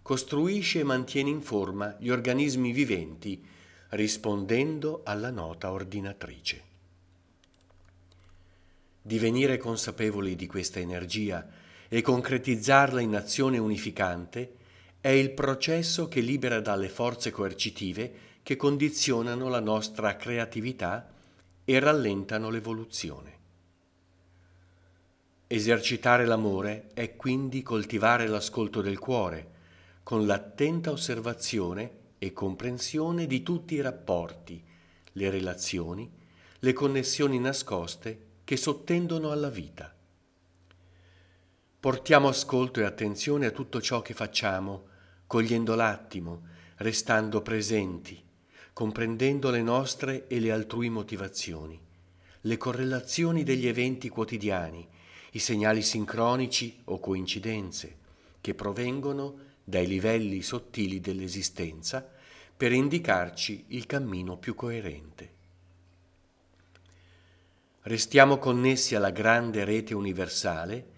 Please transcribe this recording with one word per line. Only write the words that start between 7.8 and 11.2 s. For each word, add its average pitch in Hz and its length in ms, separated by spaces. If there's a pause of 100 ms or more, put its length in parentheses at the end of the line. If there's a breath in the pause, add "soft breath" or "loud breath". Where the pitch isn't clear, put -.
Divenire 113 560
consapevoli 104 800
di 87 120
questa 92 320
energia 90 680 (420 loud breath)